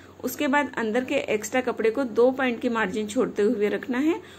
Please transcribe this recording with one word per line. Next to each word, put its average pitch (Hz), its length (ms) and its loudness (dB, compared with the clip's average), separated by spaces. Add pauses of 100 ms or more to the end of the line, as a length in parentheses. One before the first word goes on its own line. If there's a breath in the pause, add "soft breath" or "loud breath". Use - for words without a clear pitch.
(240 loud breath)
उसके 285 240 -2
बाद 285 300 2
अंदर 233 280 -2
के 285 100 -2 (140)
एक्स्ट्रा 214 320 -2
कपड़े 220 300 0
को 277 140 0
दो 233 260 4
पॉइंट 254 300 0
की 247 80 2
मार्जिन 214 380 0
छोड़ते 226 360 0
हुए 208 260 2
रखना 220 300 -2
है 311 200 2 (200 loud breath)